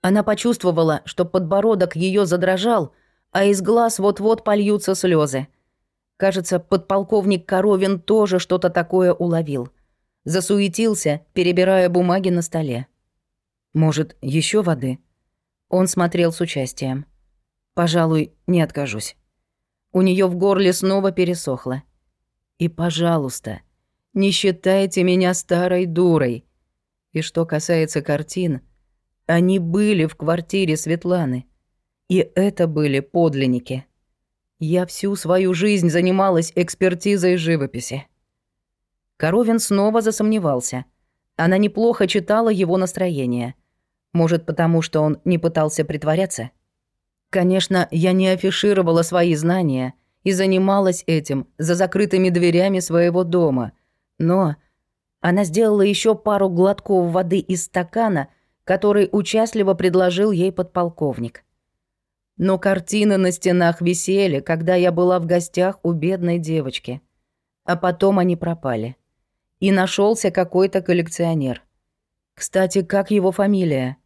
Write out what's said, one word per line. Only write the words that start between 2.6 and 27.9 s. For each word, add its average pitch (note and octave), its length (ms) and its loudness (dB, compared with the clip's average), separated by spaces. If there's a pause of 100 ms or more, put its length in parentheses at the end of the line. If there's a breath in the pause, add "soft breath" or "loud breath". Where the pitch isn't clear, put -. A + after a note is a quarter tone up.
а G3 120 0
из G3+ 180 2
глаз A3+ 380 2
вот-вот G#3 440 0
польются G3+ 520 0
слезы. D3+ 520 0 (720)
Кажется, F#3 420 -2
подполковник G3 880 0
Коровин F#3+ 540 0
тоже G3+ 400 2
что-то F3 320 0
такое F3+ 420 2
уловил. D#3 560 -2 (560)
Засуетился, G3 960 -2 (120)
перебирая F#3 560 2
бумаги F3+ 400 0
на F3 120 0
столе. C#3 460 -6 (880)
«Может, D#3 480 0
еще D#3 420 0
воды?» C3 360 -2 (680)
Он F#3 180 2
смотрел F3 460 0
с E3+ 80 -6
участием. C3+ 640 -6 (680)
«Пожалуй, D#3+ 580 0 (140)
не F3 140 2
откажусь». C#3 540 -6 (760)
У F#3 100 2
нее F#3 260 2
в F3+ 80 -2
горле F#3+ 380 2
снова F#3+ 380 0
пересохло. D#3+ 720 -4 (760)
«И, E3+ 100 -2
пожалуйста, D#3+ 960 -4 (520)
не G3 180 2
считайте F#3+ 720 0
меня F3+ 320 2
старой F3+ 500 0
дурой. D#3+ 600 0 (680)
И D#3 80 -4
что E3 240 -4
касается D#3+ 560 -2